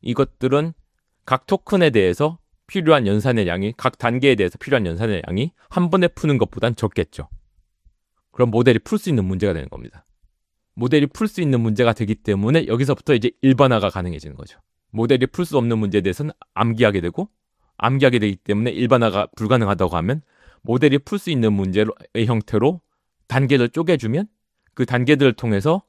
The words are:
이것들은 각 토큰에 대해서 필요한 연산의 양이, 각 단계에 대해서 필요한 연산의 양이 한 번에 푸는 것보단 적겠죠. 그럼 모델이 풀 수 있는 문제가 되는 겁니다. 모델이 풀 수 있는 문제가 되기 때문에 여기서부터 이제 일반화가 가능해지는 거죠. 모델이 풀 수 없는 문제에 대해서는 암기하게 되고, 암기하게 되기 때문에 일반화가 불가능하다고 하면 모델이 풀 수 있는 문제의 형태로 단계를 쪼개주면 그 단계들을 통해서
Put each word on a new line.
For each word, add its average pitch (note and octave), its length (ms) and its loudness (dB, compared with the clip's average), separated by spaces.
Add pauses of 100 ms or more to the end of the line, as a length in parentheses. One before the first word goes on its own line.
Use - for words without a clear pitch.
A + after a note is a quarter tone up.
이것들은 C3+ 720 -2 (520)
각 - 200 -2
토큰에 F3+ 460 0
대해서 A2 480 0 (260)
필요한 D#3 420 2
연산의 G#2+ 400 0
양이, F#2+ 300 -4
각 - 200 -4
단계에 B2+ 380 2
대해서 F#2+ 220 -2
필요한 B2+ 280 -2
연산의 F2+ 420 -4
양이 A2 240 -4 (180)
한 F3 200 -2
번에 F3+ 180 2
푸는 D3 300 -2
것보단 A2+ 380 -2
적겠죠. - 520 -6 (1040)
그럼 A#2+ 200 0
모델이 A#2 280 4
풀 - 180 -4
수 F#3+ 120 -6
있는 A2+ 160 0
문제가 F#2 280 -2
되는 D#2 160 -8
겁니다. - 360 -18 (680)
모델이 C#3 320 2
풀 G#3+ 200 -4
수 F#3 140 -6
있는 C3+ 180 2
문제가 A2+ 340 2
되기 G#2+ 220 -4
때문에 A2 520 0
여기서부터 C3 460 0
이제 A#2+ 180 0 (100)
일반화가 B2 480 4
가능해지는 E2 460 -8
거죠. - 240 -20 (320)
모델이 B2 360 0
풀 F3+ 180 -4
수 D3+ 120 -2
없는 A#2 200 0
문제에 G2+ 240 0
대해서는 G2 300 -4 (220)
암기하게 A2 480 0
되고, F2 280 -6 (480)
암기하게 B2+ 420 2
되기 G#2 160 0
때문에 G#2 360 -2
일반화가 A2+ 640 0
불가능하다고 G2+ 640 0
하면 A2+ 240 -2 (400)
모델이 C3 380 2
풀 G3+ 200 -8
수 F3+ 120 -6
있는 A2+ 220 0
문제의 G2 320 0 (400)
형태로 A#2 560 -2 (460)
단계를 C3+ 420 0
쪼개주면 D#3+ 580 -2 (460)
그 B2+ 120 -2
단계들을 B2+ 480 2
통해서 A#2+ 560 -2